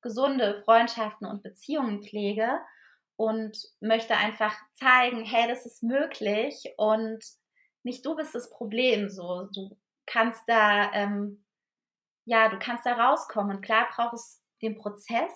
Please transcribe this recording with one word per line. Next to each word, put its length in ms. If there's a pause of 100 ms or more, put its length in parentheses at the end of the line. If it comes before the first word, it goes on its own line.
gesunde 580
Freundschaften 600
und 160
Beziehungen 600
pflege 580 (560)
und 400 (240)
möchte 360
einfach 380 (200)
zeigen, 500
hey, 240
das 180
ist 160
möglich 960
und 480 (580)
nicht 240
du 80
bist 200
das 160
Problem, 580
so, 440
du 240 (300)
kannst 400
da, 460
ähm, 520 (800)
ja, 240
du 100
kannst 280
da 60
rauskommen. 640
Und 60
klar 320
braucht 200
es 280 (200)
den 140
Prozess 600